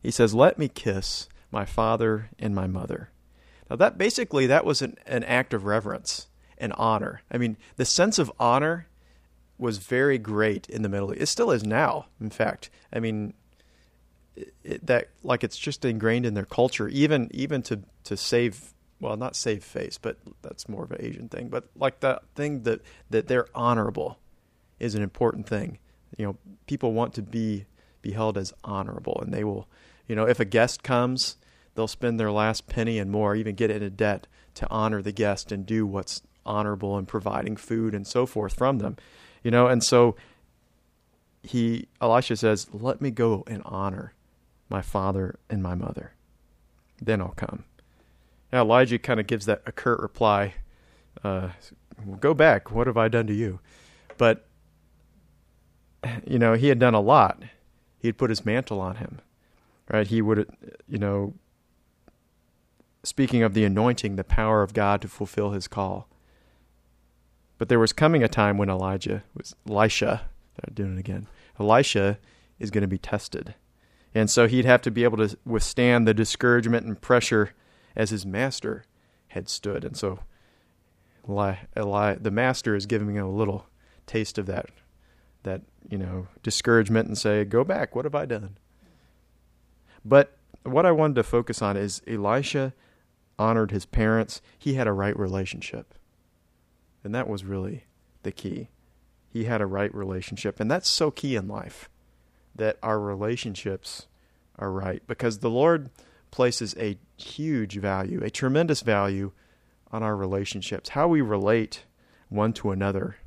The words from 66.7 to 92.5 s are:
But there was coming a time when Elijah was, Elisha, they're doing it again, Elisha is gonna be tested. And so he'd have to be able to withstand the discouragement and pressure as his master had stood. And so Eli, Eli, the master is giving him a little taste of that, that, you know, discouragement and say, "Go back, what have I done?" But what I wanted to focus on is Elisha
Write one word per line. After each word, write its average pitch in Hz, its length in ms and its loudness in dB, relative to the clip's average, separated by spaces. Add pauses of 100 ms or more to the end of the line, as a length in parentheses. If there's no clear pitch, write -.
But - 120 -6
there 123 100 6
was 113 140 4
coming 156 300 4
a 110 60 4
time 104 280 2
when 101 140 0
Elijah 95 520 -2 (120)
was, - 200 -14 (140)
Elisha, 107 540 2 (320)
they're - 200 -14
doing 95 220 -4
it 92 40 -6
again, 98 260 -8 (320)
Elisha 104 600 4 (400)
is 107 120 -6
gonna 101 180 0
be 95 80 -2
tested. - 580 -8 (600)
And 110 160 4
so 120 160 6
he'd 123 180 4
have 123 180 8
to 120 80 -2
be 120 140 0
able 110 140 4
to 107 260 0
withstand 120 640 4
the 110 60 6
discouragement 117 720 2
and 107 120 -6
pressure 113 540 4 (420)
as 110 140 0
his 101 160 -6
master 107 600 -4 (440)
had 90 180 -8
stood. - 380 -6
And 78 100 -10
so 95 260 -6 (1080)
Eli, 101 280 0 (200)
Eli, 101 380 2
the 104 160 -4
master 110 440 0
is 98 120 -2
giving 104 300 -2
him 101 100 -4
a 95 40 -4
little 101 360 -2 (400)
taste - 320 -4
of 95 80 -4
that, - 240 -6 (720)
that, 95 180 -6 (280)
you 101 100 -6
know, 92 300 -6 (140)
discouragement 113 640 4
and 104 100 -4
say, 104 260 2
"Go 113 180 2
back, 180 320 -2
what 127 120 -4
have 143 80 -4
I 143 100 0
done?" 104 320 -8 (1500)
But 139 360 6 (240)
what 139 240 2
I 175 60 6
wanted 151 240 4
to 120 80 4
focus 120 360 0
on 101 160 0
is 98 300 -4
Elisha 131 640 0 (680)